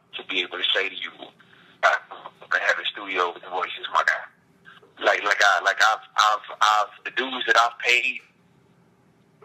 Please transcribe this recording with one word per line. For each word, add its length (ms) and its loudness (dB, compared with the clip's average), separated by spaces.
to 140 -8
be 100 0
able 180 -6
to 60 -2
say 140 0
to 60 -10
you, 160 -10
"I, 140 4
I 80 0
have 180 0
a 140 -8
studio 420 -2
with 80 -16
the 80 -16
Voices, 420 -6
my 140 2
guy." 960 -8
Like, 200 2
like 180 -2
I, 220 4
like 180 0
I've, 160 4
I've, 440 2
I've, 440 2
the 80 -6
dues 360 -4
that 100 4
I've 220 4
paid, 400 0